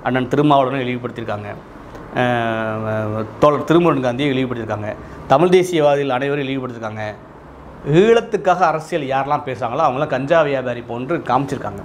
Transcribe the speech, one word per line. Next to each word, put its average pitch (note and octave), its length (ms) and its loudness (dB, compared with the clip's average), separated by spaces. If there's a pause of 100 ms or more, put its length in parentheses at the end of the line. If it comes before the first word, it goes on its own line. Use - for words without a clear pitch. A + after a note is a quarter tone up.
அண்ணன் B2 240 0
திருமாவளவனை C#3 600 2
இழிவுபடுத்தியிருக்காங்க, A2+ 580 -6 (680)
அஹ், A2 1080 -2 (140)
தோழர் D3 240 6
திருமுருகன் D#3+ 380 4
காந்தியை B2+ 300 0
இழிவுபடுத்தியிருக்காங்க, A2+ 640 -4 (320)
தமிழ் D3+ 220 6
தேசியவாதிகள் D#3 600 4
அனைவரும் C#3 380 0
இழிவுபடுத்தியிருக்காங்க. A2+ 680 -6 (760)
ஈழத்துக்காக F#3+ 680 4
அரசியல் D#3 580 0
யாரெல்லாம் C#3 280 -2
பேசுறாங்களோ B2+ 380 -2
அவங்களாம் C#3+ 240 0
கஞ்சா D#3 340 2
வியாபாரி B2+ 400 -2
போன்று B2+ 360 -6
காமிச்சிருக்காங்க. B2 680 -2